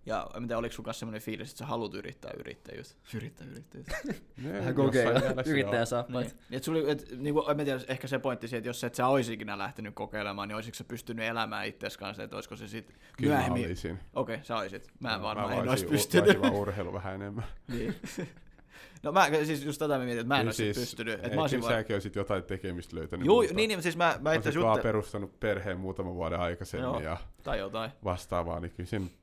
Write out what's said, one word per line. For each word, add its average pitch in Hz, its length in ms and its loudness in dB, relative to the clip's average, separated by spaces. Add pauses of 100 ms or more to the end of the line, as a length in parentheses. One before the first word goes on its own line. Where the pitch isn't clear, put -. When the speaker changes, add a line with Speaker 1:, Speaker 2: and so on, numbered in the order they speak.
Speaker 1:
Ja 107 200 -2 (100)
en 117 120 -6
tiedä, 117 100 0
oliko 117 160 -2
sun 117 100 -10
kanssa 113 140 -6
semmonen 110 240 -8
fiilis, 110 280 -6
että - 80 -16
sä 135 80 -10
haluat 117 280 -2
yrittää - 440 -10
yrittäjyyttä? - 560 -14 (200)
Yrittää - 320 -8
yrittäjyyttä. - 560 -12
Speaker 2:
<laughs> - 40 -12
Nee, - 460 -8
Speaker 3:
Vähän 101 40 -4
Speaker 2:
jossain 127 180 -2
Speaker 3:
kokeilla. 123 460 6
Speaker 2:
mielessä 131 320 0
Speaker 3:
Yrittäjän 120 280 2
Speaker 2:
joo. 117 60 2
Speaker 3:
saappaat. 123 380 -2
Speaker 1:
Niin. 110 120 -8 (200)
Et 131 80 -4
sulla, 160 280 2
et, 147 140 -2 (120)
niinku, 147 300 2
en 147 80 4
mä 147 80 0
tiedä, 131 240 0
ehkä 131 200 -4
se 131 100 0
pointti 123 300 -2
siihen, 120 100 -2
että 110 100 -4
jos 120 160 -4
et 117 100 -4
sä 127 140 2
ois 131 200 6
ikinä 107 300 -6
lähtenyt 104 360 -6
kokeilemaan, 104 540 -4
niin 104 80 -4
olisiko 113 180 -6
sä - 100 -10
pystynyt 117 420 -6
elämään 110 400 -2
itses 101 300 -6
kanssa, 104 260 -8
että 107 140 -8
olisiko - 200 -10
se 107 120 -12
sit 110 260 -10 (220)
Speaker 2:
Kyllä 139 160 4
mä 139 60 6
Speaker 1:
myöhemmin 123 280 2
Speaker 2:
olisin. 90 320 -4 (160)
Speaker 1:
Okei, 117 280 -2
sä 117 140 -4
oisit. 98 320 -6 (120)
Mä 127 80 -4
en 110 60 0
Speaker 2:
Joo, 101 80 -4
Speaker 1:
varmaan 104 260 0
Speaker 2:
mä 120 60 0
Speaker 1:
en 123 120 2
Speaker 2:
voisin 123 40 2
Speaker 1:
ois 127 140 2
Speaker 2:
u-, - 40 -4
Speaker 1:
pystynyt. 151 380 6
Speaker 2:
voisin 202 160 8
vaan 247 120 4
urheilu 98 380 0
vähän 95 220 -6
enemmän. 101 300 -6 (240)
Speaker 1:
Niin. 117 260 -4 (240)
<laughs> 170 100 -6 (760)
No 147 100 0
mä, 175 160 10 (160)
siis 147 200 0
just 147 140 -4
tätä 147 200 2
mä 123 60 0
mietin, 120 160 -2
että 117 80 -2
mä 139 60 4
en 135 60 6
Speaker 2:
Niin 120 80 2
Speaker 1:
ois 107 80 0
sit 113 80 2 (100)
Speaker 2:
siis, 127 40 0
Speaker 1:
pystynyt. 117 360 -2 (100)
Et - 60 -
Speaker 2:
ei, 107 60 0
Speaker 1:
mä 156 60 2
oisin 131 180 2
Speaker 2:
kyllä 117 100 0
Speaker 1:
vaan 113 120 4
Speaker 2:
säkin 104 140 0
oisit 98 200 -2
jotain 98 280 0
tekemistä 90 520 -6
löytänyt 85 300 -2
Speaker 1:
Juu, 202 160 10
Speaker 2:
muuta. 165 120 2
Speaker 1:
niin, 220 140 4
niin, 185 140 0
siis 160 140 0
mä, 175 80 4
mä 165 100 6
itse 147 140 0
Speaker 2:
Oisit 160 100 4 (100)
Speaker 1:
asiassa 147 180 2
Speaker 2:
vaan 110 120 8
Speaker 1:
jutte- - 40 0
Speaker 2:
perustanut 107 580 -2
perheen 95 400 0
muutaman 92 340 -4
vuoden 87 260 0
aikaisemmin 87 440 -2
Speaker 1:
Joo, 123 160 0
Speaker 2:
ja 78 160 -2 (260)
Speaker 1:
tai 131 160 -2
jotain. 110 320 -4 (140)
Speaker 2:
vastaavaa, 87 560 0
niin 85 160 -6
kyllä 90 120 -6
sen 95 220 -2 (120)